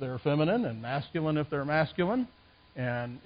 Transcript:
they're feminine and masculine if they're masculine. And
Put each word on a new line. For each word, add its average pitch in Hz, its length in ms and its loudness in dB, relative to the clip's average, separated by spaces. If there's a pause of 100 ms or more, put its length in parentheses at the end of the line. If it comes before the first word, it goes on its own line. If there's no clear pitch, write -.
they're 127 180 -4
feminine 156 460 2
and 113 180 -4
masculine 151 540 -2
if 151 140 0
they're 143 140 -2
masculine. 175 640 2 (500)
And 120 500 -4